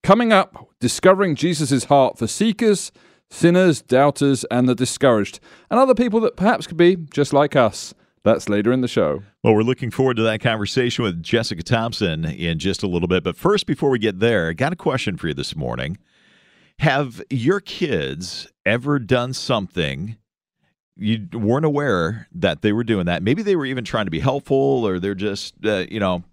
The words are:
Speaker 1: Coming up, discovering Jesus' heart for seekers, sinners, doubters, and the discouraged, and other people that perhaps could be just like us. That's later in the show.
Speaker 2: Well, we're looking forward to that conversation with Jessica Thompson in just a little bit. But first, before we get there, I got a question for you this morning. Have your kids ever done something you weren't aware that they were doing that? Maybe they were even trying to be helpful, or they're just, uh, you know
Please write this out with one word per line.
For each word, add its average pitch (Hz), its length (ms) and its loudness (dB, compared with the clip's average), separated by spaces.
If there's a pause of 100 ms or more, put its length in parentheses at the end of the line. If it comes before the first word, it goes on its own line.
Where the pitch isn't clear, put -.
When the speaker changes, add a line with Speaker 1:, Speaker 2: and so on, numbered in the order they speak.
Speaker 1:
Coming 220 300 6
up, - 340 0 (120)
discovering 190 560 2
Jesus' 143 500 0
heart 135 320 4
for 113 100 -4
seekers, 214 640 0 (380)
sinners, 175 520 4
doubters, 139 640 2
and 123 220 0
the 127 80 2
discouraged, 120 640 0 (320)
and 226 80 2
other 262 160 4
people 226 240 0
that - 160 -2
perhaps 214 320 0
could 170 100 -14
be 175 200 4
just 147 340 -4
like 143 240 2
us. 117 380 0 (320)
That's - 240 2
later 104 240 2
in 127 80 0
the 123 80 -2
show. 80 340 0 (200)
Speaker 2:
Well, 113 100 6
we're 107 80 4
looking 123 300 -2
forward 131 260 0
to 110 60 0
that 110 180 0
conversation 120 640 -2
with 85 180 -4
Jessica 107 400 -2
Thompson 110 640 -2
in 82 340 -4
just 92 240 -4
a 104 40 -4
little 87 200 -2
bit. 90 160 0
But 87 140 -4
first, - 280 0
before 143 240 0
we 127 100 0
get 104 200 -2
there, 101 300 2
I 85 40 -4
got 135 200 -2
a - 20 -8
question 131 400 -4
for 85 140 -8
you 73 40 -4
this 69 220 -8
morning. 64 420 -6 (800)
Have 139 500 0
your 139 320 0
kids 87 880 -6 (140)
ever 123 340 0
done 123 320 -2
something 92 840 -4 (800)
you 107 360 -4
weren't 117 320 0
aware 113 680 0
that 85 280 -2
they 107 120 2
were 117 100 -2
doing 107 220 -2
that? 87 160 -2
Maybe 139 220 0
they 196 120 0
were 147 100 -2
even 127 180 -6
trying 107 220 -2
to 90 60 -6
be 80 100 -4
helpful, 135 340 -2 (320)
or 92 120 -2
they're 98 140 -4
just, 101 400 -6 (120)
uh, 101 260 0
you 110 80 -6
know 90 340 -2